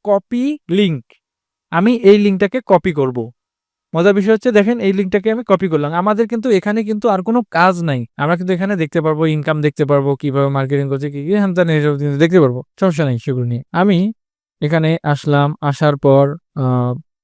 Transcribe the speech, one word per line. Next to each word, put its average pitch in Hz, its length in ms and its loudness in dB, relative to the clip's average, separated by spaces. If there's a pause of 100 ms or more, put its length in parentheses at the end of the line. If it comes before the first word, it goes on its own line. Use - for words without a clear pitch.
কপি 247 540 -2 (100)
লিংক। 180 360 0 (680)
আমি 190 260 2
এই 214 220 6
লিঙ্কটাকে 202 480 0
কপি 180 260 2
করব। 123 400 -4 (640)
মজার 190 180 4
বিষয় 202 180 2
হচ্ছে 220 200 0
দেখেন 214 280 2
এই 196 120 0
লিঙ্কটাকে 196 400 -2
আমি 233 140 -4
কপি 190 220 2
করলাম। 151 240 -2
আমাদের 208 360 0
কিন্তু 226 220 -4
এখানে 208 340 0
কিন্তু 214 240 -2
আর 190 140 0
কোনো 226 280 0
কাজ 175 320 2
নাই। 131 240 -4 (100)
আমরা 151 200 -2
কিন্তু 180 160 -4
এখানে 190 240 -2
দেখতে 160 240 -2
পারবো, 156 260 0
ইনকাম 156 340 -2
দেখতে 147 240 0
পারবো, 139 320 0
কিভাবে 139 320 -2
মার্কেটিং 139 400 -2
করছে, 139 220 -4
কি, 143 160 -10
কি, 180 80 -2
হ্যান 202 200 0
ত্যান, 175 140 2
এইসব 151 280 0
জিনিস 143 220 -4
দেখতে 170 220 4
পারবো। 127 220 0 (180)
সমস্যা 165 240 0
নেই 127 140 -2
সেগুলো 127 260 -4
নিয়ে। 120 180 -4 (100)
আমি 196 400 2 (480)
এখানে 160 420 0
আসলাম, 147 580 0
আসার 147 360 0
পর, 139 400 2 (180)
আহ, 123 400 -2 (280)